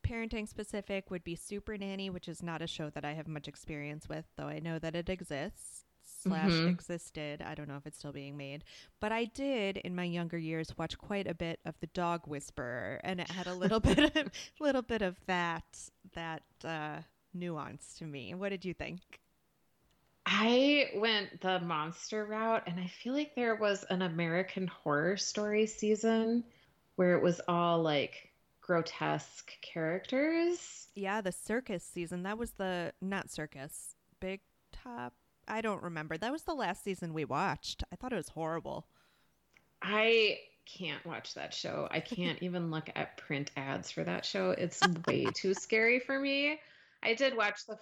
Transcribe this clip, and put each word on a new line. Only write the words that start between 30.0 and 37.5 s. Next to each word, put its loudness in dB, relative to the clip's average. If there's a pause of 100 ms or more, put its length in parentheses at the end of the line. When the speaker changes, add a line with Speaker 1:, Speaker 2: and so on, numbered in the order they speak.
Speaker 1:
Yeah, -2
the -2
circus -4
season. -6
That -2
was -4
the, -2
not -4
circus, -10 (240)
Big -6 (320)
Top. -10 (340)
I -2
don't 0
remember. -4
That -2
was -4
the -4
last -2
season -4
we 0
watched. -2